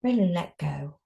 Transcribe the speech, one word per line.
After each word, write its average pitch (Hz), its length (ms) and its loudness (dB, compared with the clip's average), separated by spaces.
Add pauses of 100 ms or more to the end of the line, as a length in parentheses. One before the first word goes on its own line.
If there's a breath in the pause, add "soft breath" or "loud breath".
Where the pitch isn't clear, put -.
Really 233 280 4
let 170 280 -4
go. 147 380 -6 (100)